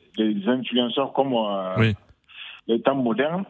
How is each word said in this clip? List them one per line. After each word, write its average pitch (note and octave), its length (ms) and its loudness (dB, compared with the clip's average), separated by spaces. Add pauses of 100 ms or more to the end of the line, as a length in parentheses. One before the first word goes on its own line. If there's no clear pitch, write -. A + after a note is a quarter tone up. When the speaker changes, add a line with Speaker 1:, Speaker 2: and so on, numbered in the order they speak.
(180)
Speaker 1:
les G#2+ 300 0
influenceurs B2 640 0
comme, C3+ 220 0
euh, G2 440 -2
Speaker 2:
Oui. A2 160 4 (720)
Speaker 1:
les A2+ 140 2
temps C3+ 140 2
modernes, C#3 540 0